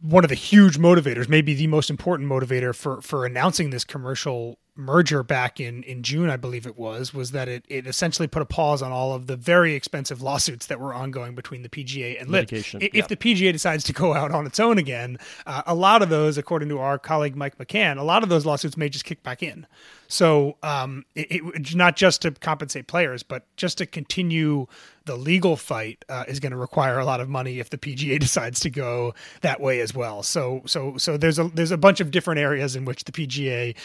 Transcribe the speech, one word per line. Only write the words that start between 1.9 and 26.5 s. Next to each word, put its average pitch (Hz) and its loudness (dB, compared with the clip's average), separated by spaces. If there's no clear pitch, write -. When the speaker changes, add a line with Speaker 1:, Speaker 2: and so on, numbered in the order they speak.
Speaker 1:
important 143 -2
motivator 127 -2
for, 131 -8
for 131 -4
announcing 143 0
this 127 -6
commercial 123 -8
merger 143 4
back 127 -2
in, 120 -10
in 127 -12
June, 151 0
I 131 -2
believe 123 -8
it 120 -14
was, 117 -8
was 127 -8
that 135 -6
it, 123 -10
it 131 -8
essentially 160 -2
put 160 -4
a 143 -2
pause 147 2
on 131 -6
all 131 -2
of 127 -8
the 131 -6
very 170 6
expensive 135 -8
lawsuits 135 -2
that 131 -8
were 131 -8
ongoing 127 -8
between 123 -14
the 120 -16
P 147 -12
G 131 -8
A 123 -6
and 127 -10
Live. 180 4
Speaker 2:
Litigation, 107 -6
Speaker 1:
I-, 139 0
if - -2
Speaker 2:
yeah. 113 2
Speaker 1:
the - -4
P 233 2
G 185 4
A 180 4
decides 156 -2
to - -2
go 160 2
out 143 0
on 151 -2
its 139 -4
own 226 6
again, 123 -4
uh, 143 -8
a 170 0
lot 196 6
of 185 2
those, 151 2
according 151 -4
to 147 -4
our 139 0
colleague 147 -2
Mike 139 -8
McCann, 165 0
a 143 -6
lot 175 4
of 208 0
those 160 4
lawsuits 147 -2
may 151 -2
just 135 -8
kick - -12
back 127 -8
in. 160 -10
So, 151 4
um, 135 -6
it, - -6
it, 170 -4
it's 151 -8
not 175 6
just 185 6
to 170 0
compensate 147 -6
players, 143 -2
but - -12
just - -4
to 170 -4
continue 156 -2
the 131 -10
legal 170 2
fight, 113 -8
uh, 127 -10
is 131 -8
gonna 131 -6